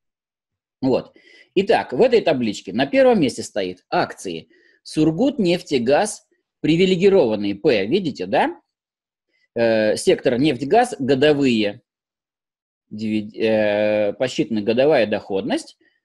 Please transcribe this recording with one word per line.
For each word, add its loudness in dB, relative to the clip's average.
Вот. -2
Итак, 0
в 0
этой 4
табличке -4
на -2
первом 2
месте -2
стоит -8
акции. -6
Сургутнефтегаз, 0
привилегированные 2
П, 0
видите, -4
да? -2
Э, 2
сектор 0
нефть-газ, 0
годовые, 0
диви-, -6
э, 0
посчитана -4
годовая 2
доходность. -6